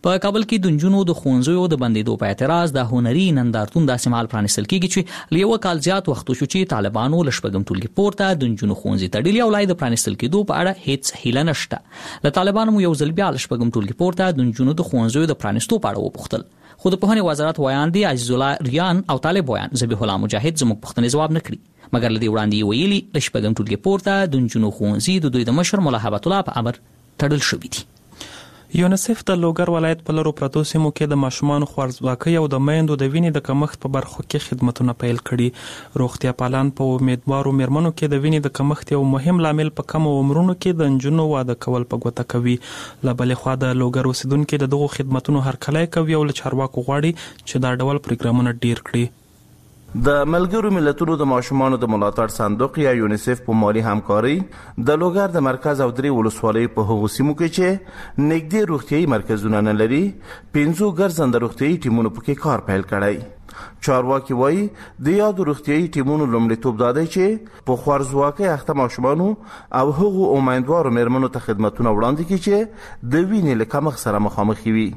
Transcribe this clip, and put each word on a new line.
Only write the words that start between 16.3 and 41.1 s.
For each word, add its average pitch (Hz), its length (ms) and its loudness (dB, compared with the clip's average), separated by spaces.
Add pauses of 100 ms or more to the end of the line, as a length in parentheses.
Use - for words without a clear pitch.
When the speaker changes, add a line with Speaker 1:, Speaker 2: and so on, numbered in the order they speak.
Speaker 1:
خو 185 160 0
د 185 80 -4
پوهنې 208 280 2
وزارت 151 340 -2
ویاندې 151 360 2 (120)
عزیز 120 240 -2
الله 139 340 0
ریان 175 400 0
او 131 160 0
طالب 165 300 0
ویان 101 260 -4
ذبیح 113 240 0
الله 98 180 0
مجاهد 135 380 -2
زموږ 107 200 2
پوښتنې 120 340 -2
ځواب 156 200 0
نه - 80 -4
کړي. - 140 -10 (340)
مګر 117 220 0
له 110 80 -2
دې 110 100 0
وړاندې 107 220 0
یې 107 160 0
ویلي، 190 320 0 (100)
له 147 140 0
شپږم 107 320 -2
ټولګي 104 260 -2
پورته 196 480 0
د 127 140 2
نجونو 110 320 0
ښوونځي 104 440 0
د 127 140 0
دوی 117 160 2
د 160 80 2
مشر 180 300 0
ملا 110 160 0
هبت 101 220 -2
الله 190 220 -2
په 120 140 -4
امر 120 180 -6 (360)
تړل 147 340 0
شوي - 240 -8
دي. - 100 -12 (880)
Speaker 2:
یونیسف 190 500 2
د 190 160 2
لوګر 170 300 0
ولایت 165 340 0
په 156 80 0
لرو 156 240 0
پرتو 147 220 0 (100)
سیمو 156 260 2
کې 151 140 0
د 143 100 2
ماشومانو 143 480 0
خوارځواکۍ 131 720 -2
او 151 120 0
د 135 140 0
میندو 151 340 2
د 135 120 2
وینې 165 240 2
د 139 100 -4
کمښت 143 380 0
په 135 100 -2
برخو - 300 -6
کې - 240 -4
خدمتونه 123 520 0
پیل 120 280 -2
کړي. 123 200 2 (540)
روغتیا 127 400 -2
پالان 135 280 2 (100)
په 131 180 2
امیدوارو 135 640 0
میرمنو 160 360 2
کې 147 160 0
د 139 100 0
وینې 151 240 2
د - 120 -6
کمښت 147 380 0
یو 139 60 2 (140)
مهم 170 300 2
لامل 156 340 0
په - 120 -8
کمو 156 280 2
عمرونو 175 400 2
کې 170 200 0
د 139 140 2
نجونو 151 400 2